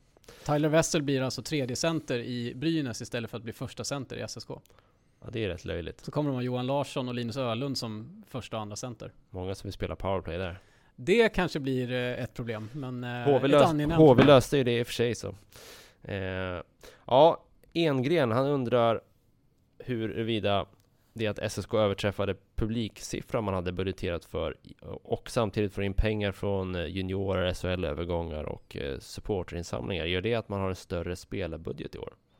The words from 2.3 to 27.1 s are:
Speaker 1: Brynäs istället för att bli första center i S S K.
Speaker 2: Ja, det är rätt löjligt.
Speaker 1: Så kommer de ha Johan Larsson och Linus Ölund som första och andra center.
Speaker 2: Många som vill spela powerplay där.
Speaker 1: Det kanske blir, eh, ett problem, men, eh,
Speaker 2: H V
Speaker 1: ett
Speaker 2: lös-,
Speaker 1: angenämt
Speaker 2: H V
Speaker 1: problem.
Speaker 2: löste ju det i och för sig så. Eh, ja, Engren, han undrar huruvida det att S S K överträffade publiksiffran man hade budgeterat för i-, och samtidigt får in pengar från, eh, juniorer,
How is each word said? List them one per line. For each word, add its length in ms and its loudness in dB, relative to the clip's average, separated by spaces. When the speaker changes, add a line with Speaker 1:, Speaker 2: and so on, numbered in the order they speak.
Speaker 1:
Brynäs 460 -2
istället 300 -6
för 60 -6
att 60 -14
bli 100 -8
första 300 -10
center 340 -6
i 40 -6
S 160 -8
S 80 -12
K. 160 -12
Speaker 2:
Ja, 80 -14
det 140 -4
är 40 -2
rätt 160 -8
löjligt. 400 -8
Speaker 1:
Så 60 -10
kommer 180 -2
de 60 -2
ha 60 -2
Johan 260 -2
Larsson 400 -2
och 60 -6
Linus 240 -4
Ölund 400 -2
som 500 -8
första 300 -8
och 40 -4
andra 140 -8
center. 380 -10
Speaker 2:
Många 260 -6
som 120 -10
vill 60 -6
spela 220 -6
powerplay 420 -2
där. 220 -6
Speaker 1:
Det 340 4
kanske 300 -2
blir, 320 -2
eh, 320 -2
ett 100 -8
problem, 400 -8
men, 300 -8
eh, 220 -6
Speaker 2:
H 140 4
V 60 2
Speaker 1:
ett 60 4
Speaker 2:
lös-, 180 8
Speaker 1:
angenämt 240 2
Speaker 2:
H 100 10
V 40 12
Speaker 1:
problem. 200 10
Speaker 2:
löste 300 8
ju 60 4
det 160 2
i 40 0
och 40 -6
för 60 -8
sig 220 2
så. 200 -8
Eh, 600 -6
ja, 360 6
Engren, 580 2
han 160 2
undrar 540 2
huruvida 880 -2
det 140 -2
att 120 -4
S 180 -4
S 80 -4
K 140 0
överträffade 560 0
publiksiffran 880 -4
man 100 0
hade 180 -2
budgeterat 540 -4
för 380 -6
i-, 120 -20
och 260 -6
samtidigt 440 0
får 100 -4
in 100 -2
pengar 380 2
från, 440 -2
eh, 100 -4
juniorer, 600 -2